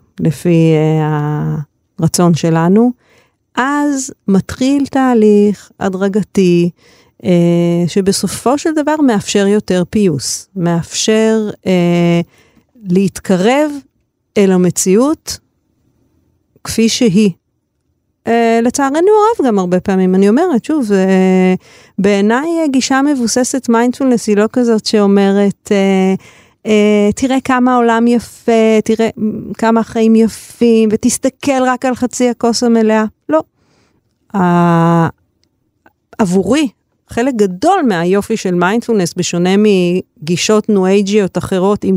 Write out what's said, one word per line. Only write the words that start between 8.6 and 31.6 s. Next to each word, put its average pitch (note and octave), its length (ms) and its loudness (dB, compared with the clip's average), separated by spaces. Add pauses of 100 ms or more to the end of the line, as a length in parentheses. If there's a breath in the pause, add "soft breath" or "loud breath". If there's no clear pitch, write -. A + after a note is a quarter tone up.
דבר D4+ 200 -2 (120)
מאפשר G3+ 400 0
יותר F#3+ 420 0
פיוס, F#3 680 -4
מאפשר, G#3+ 920 -2 (180)
אה, F3 540 2 (600 soft breath)
להתקרב G3+ 880 0 (680)
אל G3 140 4
המציאות F#3 880 0 (1200)
כפי A3+ 260 0
שהיא. G#3 420 2 (960)
אה, A#3 360 2
לצערנו C4+ 340 -2
הרב G#4 500 2
גם G#3 120 0
הרבה F3+ 200 0
פעמים, F#3 360 0
אני G3 140 4
אומרת, C#4+ 360 0
שוב, C#4 260 -2
אה, F#3 640 2 (460 soft breath)
בעיניי, G#3 500 0 (120)
אה, D#4+ 60 -2
גישה C4+ 340 0
מבוססת B3+ 680 -2
מיינדפולנס A#3+ 580 0
היא G#3 100 0
לא G#3 160 2
כזאת A#3 320 0
שאומרת, G3+ 840 0
אה, G3 420 2 (520 soft breath)
אה, G#3 500 2
"תראה C4 280 -2
כמה B3+ 300 0
העולם A#3 340 2
יפה, A3 760 0
תראה A3+ 260 0 (480)
כמה A3+ 220 0
החיים A3+ 360 0
יפים, A3+ 760 0
ותסתכל B3+ 720 -2